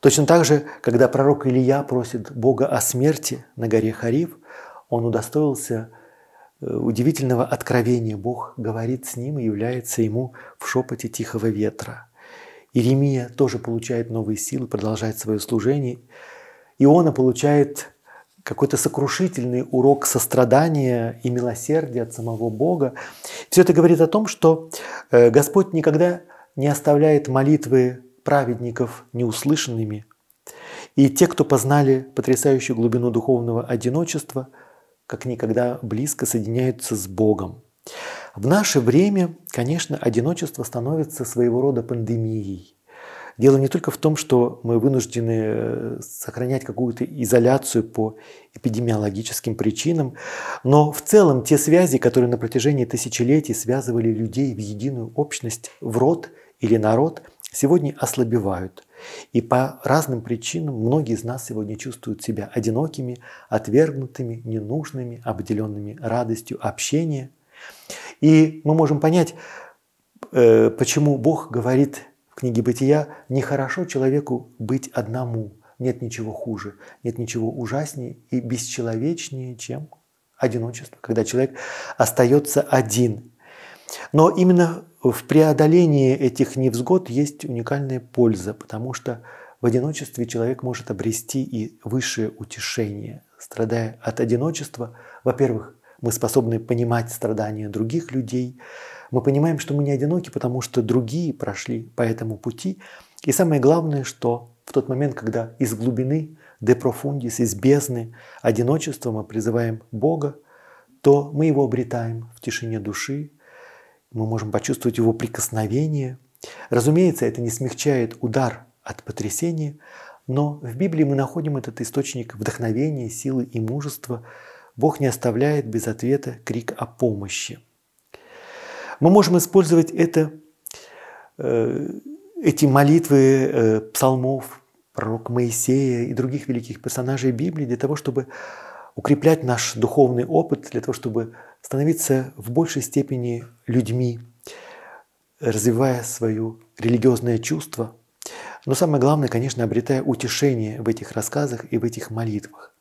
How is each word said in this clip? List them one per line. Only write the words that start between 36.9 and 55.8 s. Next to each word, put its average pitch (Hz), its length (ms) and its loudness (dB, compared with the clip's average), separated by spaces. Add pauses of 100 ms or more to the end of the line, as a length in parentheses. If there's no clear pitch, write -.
с 95 140 -6
Богом. 98 560 0 (720)
В 104 100 -4
наше 185 320 4
время, 165 560 2 (140)
конечно, 143 480 -4
одиночество 127 640 -2
становится 143 600 -4
своего 120 360 0
рода 131 220 2
пандемией. 110 920 -6 (640)
Дело 135 200 8
не 135 100 2
только 156 220 -2
в - 80 -10
том, 156 180 2
что 123 460 2
мы 117 160 2
вынуждены, 113 680 0
э, 113 560 -4
сохранять 127 640 -6
какую-то 120 400 -4
изоляцию 123 800 2
по 110 320 -4 (380)
эпидемиологическим 110 1000 -2
причинам, 131 580 -2 (500)
но 147 260 6
в 147 120 -10
целом 156 420 6
те 143 140 4
связи, 151 400 4
которые 123 320 4
на 120 80 0
протяжении 120 480 0
тысячелетий 123 680 0
связывали 117 540 0
людей 113 460 -2
в 98 40 -10
единую 110 560 -8
общность, 143 560 -6 (120)